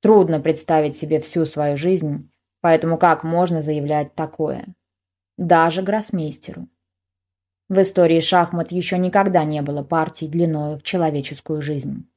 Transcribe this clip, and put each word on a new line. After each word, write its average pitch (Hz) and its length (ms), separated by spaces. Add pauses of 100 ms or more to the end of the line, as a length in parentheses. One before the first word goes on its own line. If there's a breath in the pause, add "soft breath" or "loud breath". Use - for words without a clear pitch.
Трудно 180 400
представить 156 560
себе 156 240
всю 160 240
свою 147 320
жизнь, 156 520 (320)
поэтому 165 360
как 165 260
можно 170 380
заявлять 151 540
такое? 151 600 (600)
Даже 165 440
гроссмейстеру. 185 880 (1000)
В 190 120
истории 170 380
шахмат 170 540
еще 180 240
никогда 180 480
не 151 160
было 143 220
партий 160 440
длиною 151 500
в 143 60
человеческую 151 760
жизнь. 139 560